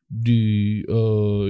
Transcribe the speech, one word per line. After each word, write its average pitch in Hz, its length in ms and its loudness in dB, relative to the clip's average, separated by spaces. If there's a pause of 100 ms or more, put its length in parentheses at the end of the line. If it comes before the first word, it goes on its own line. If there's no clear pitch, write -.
di, 113 380 0 (400)
eh, 104 680 0